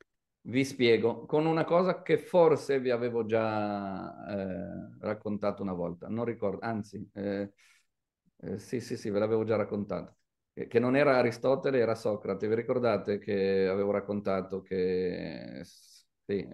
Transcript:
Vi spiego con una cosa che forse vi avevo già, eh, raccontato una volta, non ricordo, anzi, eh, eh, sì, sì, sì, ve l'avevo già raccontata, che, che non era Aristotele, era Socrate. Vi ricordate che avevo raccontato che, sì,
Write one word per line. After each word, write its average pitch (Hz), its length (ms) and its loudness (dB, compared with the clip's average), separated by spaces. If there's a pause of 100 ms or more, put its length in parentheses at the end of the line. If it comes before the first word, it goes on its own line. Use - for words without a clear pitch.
(460)
Vi 127 200 0
spiego 117 600 4
con 156 200 0
una 160 180 2
cosa 175 380 2
che 156 160 2
forse 151 600 4
vi 127 100 0
avevo 117 360 0
già, 104 1000 -2
eh, 92 720 -8
raccontato 104 640 -4
una 98 120 -4
volta, 87 360 -6
non 117 160 -4
ricordo, 104 400 -4
anzi, 104 480 -8
eh, 101 400 -4 (880)
eh, - 180 -8
sì, 113 220 -8
sì, 120 160 -8
sì, 113 120 -8
ve 101 100 -2
l'avevo 110 260 2
già 107 100 0
raccontata, 104 580 -4 (380)
che, - 160 -10
che - 120 2
non 127 180 4
era 143 200 6
Aristotele, 131 600 2
era 113 180 4
Socrate. 104 520 -2
Vi 110 80 2
ricordate 117 640 0
che 98 480 2
avevo 101 240 2
raccontato 98 680 -2
che, 87 1000 -4
sì, - 920 -10